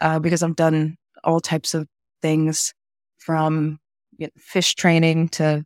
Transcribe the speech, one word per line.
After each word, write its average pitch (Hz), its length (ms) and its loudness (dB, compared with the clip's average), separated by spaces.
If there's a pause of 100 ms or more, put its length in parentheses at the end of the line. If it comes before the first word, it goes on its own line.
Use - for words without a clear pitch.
uh, 160 180 2
because 165 240 0
I've 170 140 -2
done 156 400 2 (280)
all 165 160 2
types - 340 -4
of 156 140 -6 (340)
things, 156 500 0 (460)
from, 156 600 -2 (400)
you 160 100 -10
know, - 100 -20
fish - 380 -4
training 165 540 2
to 151 360 -2